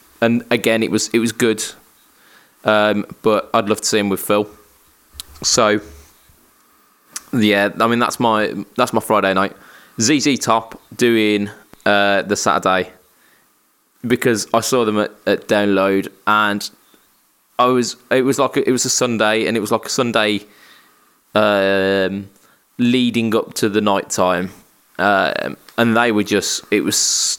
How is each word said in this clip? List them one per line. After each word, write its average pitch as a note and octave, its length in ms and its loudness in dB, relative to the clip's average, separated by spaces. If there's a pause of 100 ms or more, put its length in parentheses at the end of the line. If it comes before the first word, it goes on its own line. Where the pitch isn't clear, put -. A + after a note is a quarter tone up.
(220)
and A#2 280 2
again A2+ 320 0
it - 80 -2
was, G#2+ 220 -2
it A#2+ 60 2
was A2+ 120 0
good, A2 320 0 (1000)
um, G#2+ 400 2 (160)
but G#2+ 320 0
I'd G#2+ 160 0
love G#2+ 140 0
to - 40 -4
see G#2+ 120 0
him G2+ 100 0
with F#2+ 120 -2
Phil. G#2 280 0 (960)
So G#2+ 360 0 (1600)
yeah, G#2 340 2 (100)
I A2+ 80 2
mean, A#2+ 120 2
that's - 200 0
my, G#2+ 460 0 (120)
that's B2 180 0
my A#2 80 0
Friday G2 320 2
night. F#2+ 200 -2 (460)
Z C3 200 2
Z B2+ 180 0
Top - 420 -2 (160)
doing, G#2+ 540 2 (340)
uh, G2+ 380 2
the G2 140 -2
Saturday, F#2 540 0 (1160)
because A#2+ 480 0
I A2+ 60 2
saw A#2+ 260 0
them G#2+ 120 0
at, G#2 120 -2 (160)
at G2+ 220 -2
Download, G2 600 0 (180)
and G#2 440 0 (880)
I B2 80 4
was, B2 300 0 (140)
it C3 120 2
was C3 160 0
like C3 180 0
a, C#3 100 -2
it - 60 2
was B2+ 140 -2
a B2 40 -4
Sunday, A2 560 0
and G#2 80 -2
it A2+ 60 0
was G#2 100 -4
like A2+ 140 -2
a - 60 -10
Sunday, G#2+ 560 -2 (880)
um, G2 960 0 (480)
leading A#2+ 560 0
up - 200 -2
to A2+ 140 0
the G#2 140 0
night G2+ 260 0
time, F2+ 420 0 (480)
um, F#2+ 600 0 (180)
and A#2 200 2
they A#2+ 160 2
were G#2 100 2
just, - 480 -2
it G2+ 120 2
was - 560 -2